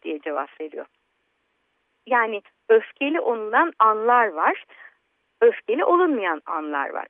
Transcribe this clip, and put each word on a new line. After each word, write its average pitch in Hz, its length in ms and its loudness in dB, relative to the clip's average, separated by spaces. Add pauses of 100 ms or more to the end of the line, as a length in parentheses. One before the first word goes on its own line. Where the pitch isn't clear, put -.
diye 156 180 -8
cevap 143 420 -8
veriyor. - 240 -12 (1200)
Yani 226 340 -2 (280)
öfkeli 277 500 2
olunan 233 600 -2
anlar 220 480 4
var, 185 380 -2 (760)
öfkeli 233 440 2
olunmayan 233 600 0
anlar 151 440 -6
var. - 200 -10